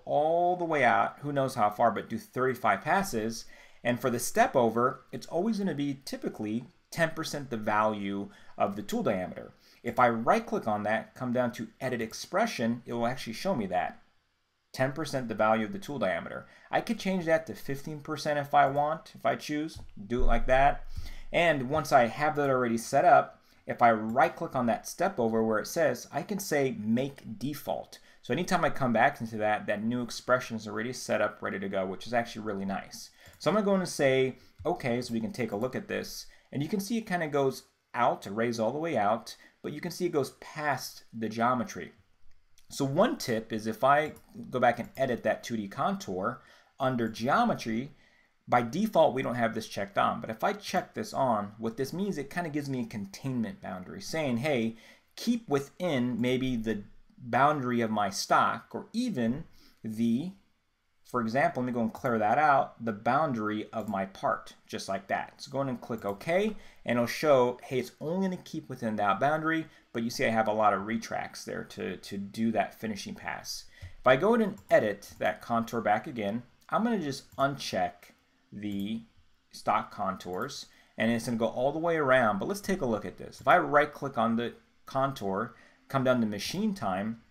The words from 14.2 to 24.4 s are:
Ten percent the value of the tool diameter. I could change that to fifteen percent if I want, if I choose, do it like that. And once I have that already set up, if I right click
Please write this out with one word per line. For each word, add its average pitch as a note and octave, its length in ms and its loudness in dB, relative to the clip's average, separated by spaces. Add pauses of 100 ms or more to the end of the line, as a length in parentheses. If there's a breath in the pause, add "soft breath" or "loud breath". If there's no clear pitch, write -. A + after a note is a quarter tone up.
Ten C3 180 0
percent C#3+ 380 -4
the G#2+ 80 -4
value A2 280 4
of G2+ 80 -6
the G2 60 -8
tool C#3 220 -8
diameter. F2+ 480 -4 (200 loud breath)
I E3 120 0
could A3 180 -4
change F#3+ 280 -2
that D#3+ 200 2
to G#2 80 -8
fifteen C#3 460 -8
percent D3 400 -2
if C#3+ 140 -4
I C#3+ 120 8
want, D3 480 -2
if - 100 -16
I C3 120 2
choose, D3+ 420 -6 (260)
do A#2+ 200 2
it - 20 8
like A#2+ 220 6
that. C#3 360 4 (480 loud breath)
And D3 380 2
once D3+ 220 0
I B2+ 140 8
have C#3+ 280 0
that C#3+ 160 2
already B2 280 2
set C#3 260 2
up, C#3+ 300 8 (320 soft breath)
if B2+ 160 0
I A#2+ 80 10
right A2+ 440 2
click E3 200 -6